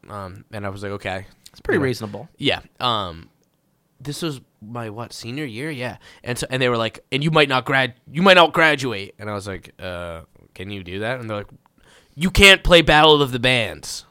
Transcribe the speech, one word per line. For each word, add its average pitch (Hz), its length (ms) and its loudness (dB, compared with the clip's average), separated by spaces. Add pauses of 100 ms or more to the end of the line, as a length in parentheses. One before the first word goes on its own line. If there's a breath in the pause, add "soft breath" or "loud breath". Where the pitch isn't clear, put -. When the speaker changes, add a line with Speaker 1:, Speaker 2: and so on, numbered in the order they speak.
Speaker 1:
Um, 98 440 -14
and 104 140 -10
I - 40 -6
was 98 120 -12
like, 98 100 -8
"Okay." 98 340 -8 (260)
Speaker 2:
It's - 80 -20
pretty 285 160 -2
Speaker 1:
Anyway. 139 140 0
Speaker 2:
reasonable. 107 460 -10
Speaker 1:
Yeah. 104 240 -2 (200)
Um, 101 480 -4 (720)
this 143 220 -10
was 147 180 -8 (200)
my, 113 300 -12
what, 110 220 -14
senior 131 320 -10
year? 127 260 -10
Yeah. 127 280 -10 (260 soft breath)
And 120 120 -6
so, - 140 -6
and 131 100 -4
they 127 80 2
were 120 80 0
like, 113 360 -4
"And 135 100 -2
you 160 80 0
might 151 180 4
not 131 160 0
grad-, 131 300 -2 (160)
you 151 120 -4
might 190 120 8
not 165 180 6
graduate." 131 680 0
And 107 100 -10
I 104 40 -6
was 101 120 -8
like, 92 320 -12
"Uh, 87 440 -10 (320)
can 95 160 -14
you 101 120 -12
do 90 180 -12
that?" 123 200 -6
And 113 100 -12
they're 107 80 -6
like, 101 120 -14 (680 soft breath)
"You 175 140 -2
can't 196 340 6
play 170 180 8
Battle 151 400 6
of 131 80 0
the 123 80 -6
Bands." 113 720 -2